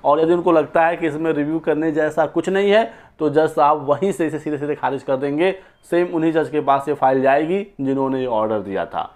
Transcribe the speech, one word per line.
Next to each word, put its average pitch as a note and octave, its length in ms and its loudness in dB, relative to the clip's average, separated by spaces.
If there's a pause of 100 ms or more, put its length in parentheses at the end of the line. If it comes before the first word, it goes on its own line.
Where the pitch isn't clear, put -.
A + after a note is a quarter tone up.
और C#3+ 160 4
यदि D#3+ 120 2
उनको F3 200 2
लगता D#3+ 340 2
है E3+ 100 0
कि E3 100 -4
इसमें D#3 260 -2
रिव्यू D3 280 -2
करने D#3 320 0
जैसा D3+ 340 0
कुछ E3 220 -6
नहीं G3 220 0
है A3 140 4 (340)
तो D3+ 120 0
जज D#3 180 2
साहब D3+ 400 2
वहीं F3+ 240 0
से E3 140 -2
इसे D3+ 120 -4
सीधे D3 200 -4
सीधे D3 160 -4
खारिज C3+ 280 -4
कर C3+ 140 0
देंगे। D3 380 0 (360)
सेम F3 240 0
उन्हीं E3 180 2
जज D3+ 160 0
के D3 120 0
पास C3+ 280 0
ये D3 60 0
फाइल C3+ 280 2
जाएगी D#3+ 440 2 (140)
जिन्होंने C3+ 400 -2
ये B2+ 80 -2
ऑर्डर A2 320 0
दिया F#2+ 260 -4
था। E2 300 -8